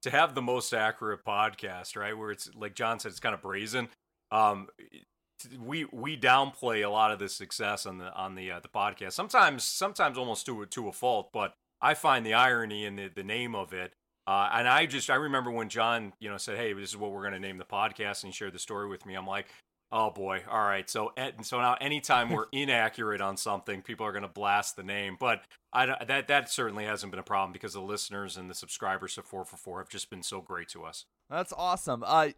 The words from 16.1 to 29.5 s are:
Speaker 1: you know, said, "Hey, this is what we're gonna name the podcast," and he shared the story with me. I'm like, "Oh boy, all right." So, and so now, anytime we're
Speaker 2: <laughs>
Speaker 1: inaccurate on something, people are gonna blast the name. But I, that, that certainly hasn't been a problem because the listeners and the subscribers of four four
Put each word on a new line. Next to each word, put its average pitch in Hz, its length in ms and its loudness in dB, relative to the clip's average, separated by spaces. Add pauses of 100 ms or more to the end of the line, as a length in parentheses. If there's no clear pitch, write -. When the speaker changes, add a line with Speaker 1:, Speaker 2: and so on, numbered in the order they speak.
Speaker 1:
you 107 80 -8
know, 101 80 -6
said, 104 220 -6
"Hey, 113 160 -2
this 98 160 -10
is 104 60 -10
what 104 140 -6
we're 98 140 -6
gonna 98 160 -4
name 98 180 -8
the 87 60 -10
podcast," 101 580 -2
and 95 100 -12
he - 40 -8
shared 98 180 -8
the 92 40 -12
story 101 300 -6
with 95 180 -12
me. 95 80 -10
I'm 95 100 -6
like, 98 220 -4 (460)
"Oh 110 180 4
boy, 98 400 -2
all 110 140 2
right." 98 260 2
So, 113 260 -2
and 127 300 -6
so 123 140 -2
now, 123 200 4
anytime 135 500 2
we're 151 180 0
Speaker 2:
<laughs> - 40 -20
Speaker 1:
inaccurate 113 680 2
on 98 160 0
something, 98 460 -4
people 110 220 -8
are 104 60 -2
gonna 101 160 -4
blast 101 480 0
the 98 80 -12
name. 98 380 -4
But 117 240 2 (280)
I, 131 340 2
that, 135 200 0
that 143 240 4
certainly 107 360 -2
hasn't 104 260 -4
been 95 80 -8
a - 20 -8
problem 98 300 -2
because 95 220 -10
the 98 60 -8
listeners 101 560 -6
and 92 140 -12
the 87 40 -12
subscribers 95 600 -6
of - 100 -12
four 95 180 -10
four - 140 -18